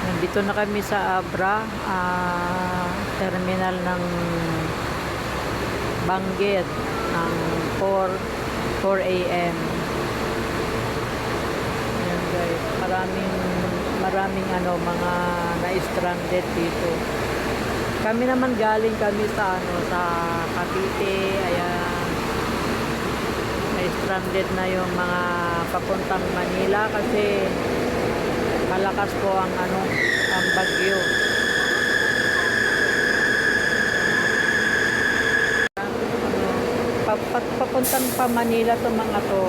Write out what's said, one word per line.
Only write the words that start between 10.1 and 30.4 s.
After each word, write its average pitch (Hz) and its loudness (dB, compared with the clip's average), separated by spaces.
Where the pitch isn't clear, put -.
Ayan, 175 -2
guys. 170 0
Maraming, 185 -2
maraming 190 0
ano, 180 0
mga 175 0
na-stranded 180 0
dito. 170 0
Kami 233 2
naman 254 2
galing 220 4
kami 208 2
sa 190 0
ano, 180 -2
sa 180 0
Cavite. 190 0
Ayan. 175 0
Na-stranded 185 0
na 185 0
yung 185 0
mga 180 0
papuntang 180 0
Manila 190 2
kasi 208 2
malakas 196 0
po 196 2
ang 185 2
ano, 185 0
ang 185 2